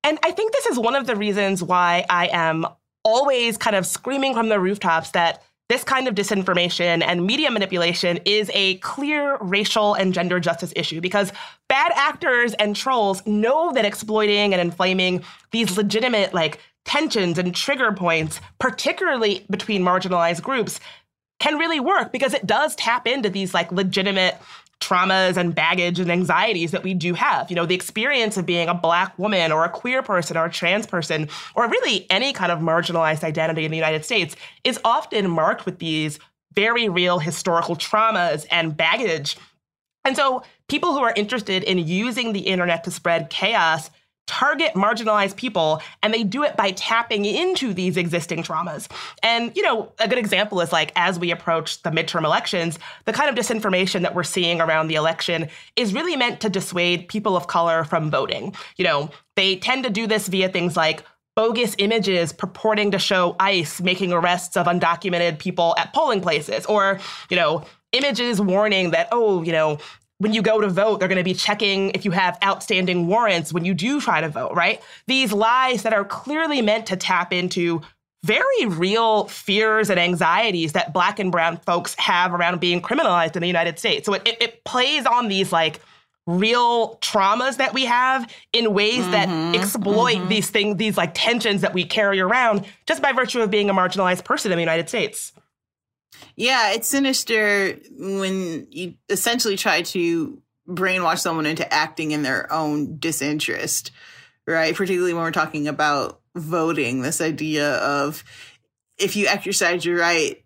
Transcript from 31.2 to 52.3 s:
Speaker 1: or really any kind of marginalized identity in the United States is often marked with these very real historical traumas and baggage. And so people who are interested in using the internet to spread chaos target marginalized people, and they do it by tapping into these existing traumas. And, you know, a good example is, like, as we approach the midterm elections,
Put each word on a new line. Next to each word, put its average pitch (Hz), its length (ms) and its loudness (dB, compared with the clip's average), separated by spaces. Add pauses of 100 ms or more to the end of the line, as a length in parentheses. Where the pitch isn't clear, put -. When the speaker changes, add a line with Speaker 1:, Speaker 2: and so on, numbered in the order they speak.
Speaker 1:
or 240 120 2
really 320 440 0
any 247 240 0
kind 175 180 0
of 165 60 -2
marginalized 165 640 0
identity 160 400 -2
in 156 60 -2
the 156 80 -4
United 156 260 -2
States 202 320 -2 (280)
is 240 200 0
often 214 460 0
marked 165 340 0
with 180 140 -6
these 156 400 -4 (360)
very 226 360 2
real 180 280 2
historical 170 560 0
traumas 180 760 0
and 160 260 0
baggage. 160 600 0 (680)
And 269 100 -4
so 269 280 -2 (260)
people 311 240 -2
who 277 100 -2
are 226 140 0
interested 208 480 -4
in 185 140 0
using 214 560 -2
the 196 60 -4
internet 175 440 -2
to 180 60 -6
spread 165 400 -2
chaos 170 580 0 (400)
target 302 460 0
marginalized 208 640 0
people, 160 440 0 (220)
and 214 100 2
they 233 120 0
do 240 180 -2
it - 140 0
by 196 160 2
tapping 226 520 -2
into 269 480 0
these 180 240 0
existing 170 460 -2
traumas. 170 460 -6 (340)
And, 233 340 0
you 415 60 0
know, 247 380 -2
a 220 80 2
good 254 100 0
example 208 420 0
is, 170 120 0
like, 156 240 2
as 180 200 2
we 170 140 -2
approach 165 520 -2
the 165 80 -4
midterm 165 340 -2
elections, 170 520 0 (280)